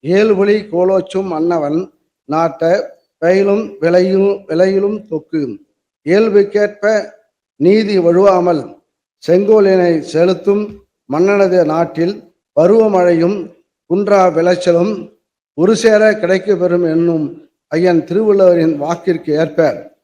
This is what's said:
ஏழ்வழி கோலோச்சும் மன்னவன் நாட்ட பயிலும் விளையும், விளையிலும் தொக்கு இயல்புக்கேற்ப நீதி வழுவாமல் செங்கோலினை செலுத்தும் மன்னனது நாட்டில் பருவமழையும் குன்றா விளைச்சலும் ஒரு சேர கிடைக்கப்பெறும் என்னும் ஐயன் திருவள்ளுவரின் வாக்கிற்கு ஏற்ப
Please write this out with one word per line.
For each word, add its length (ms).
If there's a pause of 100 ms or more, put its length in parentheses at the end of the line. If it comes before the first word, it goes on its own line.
ஏழ்வழி 680
கோலோச்சும் 540
மன்னவன் 680 (380)
நாட்ட 640 (240)
பயிலும் 600
விளையும், 680
விளையிலும் 520
தொக்கு 600 (480)
இயல்புக்கேற்ப 1040 (440)
நீதி 440
வழுவாமல் 840 (460)
செங்கோலினை 720
செலுத்தும் 840 (280)
மன்னனது 540
நாட்டில் 680 (260)
பருவமழையும் 960 (340)
குன்றா 440
விளைச்சலும் 840 (360)
ஒரு 220
சேர 360
கிடைக்கப்பெறும் 800
என்னும் 600 (180)
ஐயன் 360
திருவள்ளுவரின் 760
வாக்கிற்கு 480
ஏற்ப 640 (120)